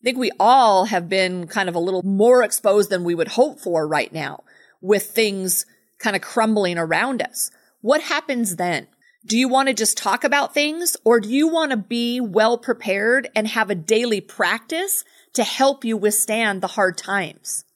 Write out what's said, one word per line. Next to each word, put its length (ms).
I 20
think 160
we 220
all 460
have 220
been 380
kind 220
of 80
a 20
little 240
more 400
exposed 480
than 140
we 100
would 140
hope 320
for 260
right 260
now 300
with 320
things 540
kind 160
of 60
crumbling 560
around 440
us. 300
What 200
happens 560
then? 320
Do 140
you 80
want 220
to 40
just 240
talk 280
about 280
things, 520
or 160
do 80
you 180
want 240
to 60
be 440
well 380
prepared 760
and 100
have 240
a 60
daily 440
practice 840
to 100
help 400
you 120
withstand 680
the 40
hard 320
times? 680